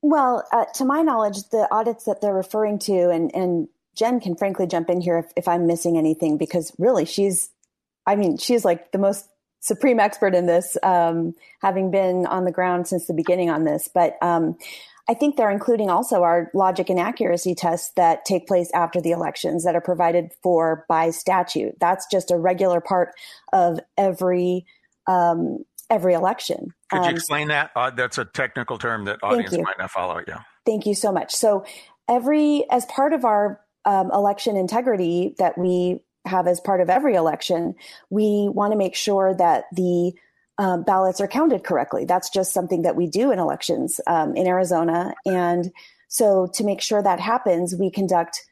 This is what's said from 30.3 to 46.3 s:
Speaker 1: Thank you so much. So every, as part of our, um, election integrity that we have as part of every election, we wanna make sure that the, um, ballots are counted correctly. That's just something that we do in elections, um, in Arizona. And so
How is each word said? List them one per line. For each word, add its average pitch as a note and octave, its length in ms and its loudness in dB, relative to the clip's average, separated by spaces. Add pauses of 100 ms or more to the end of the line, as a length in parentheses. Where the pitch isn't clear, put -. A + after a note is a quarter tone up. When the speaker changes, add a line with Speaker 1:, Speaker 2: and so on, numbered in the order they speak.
Speaker 1:
Thank A3 200 -2
you G#3 80 0
so G3+ 200 -2
much. - 200 -4
So G#3 300 2 (460)
every, D4 600 2
as B3 180 0
part C#4+ 260 0
of C4 100 -2
our, G#3 380 0 (240)
um, F#3+ 260 2
election G3+ 460 0
integrity F#3 800 0
that F3+ 200 0
we F3+ 440 0 (240)
have F#3 220 0
as F3+ 120 2
part F#3+ 220 0
of F3 80 0
every B3+ 260 2
election, E3+ 600 0 (340)
we G#3 440 2
wanna G3+ 220 0
make F#3+ 200 0
sure F#3+ 400 2
that F3 380 4
the, F3 400 0 (440)
um, F#3 260 0
ballots F#3+ 360 2
are G3 80 -2
counted C4 360 0
correctly. - 420 -2
That's - 240 0
just F#3+ 240 -2
something F3+ 300 -2
that F3 120 2
we F3 120 0
do A3 240 0
in F#3+ 80 0
elections, C#3+ 680 -4
um, D#3+ 280 0
in F#3 120 0
Arizona. F3 680 0 (120)
And F3 460 0 (360)
so G3 460 2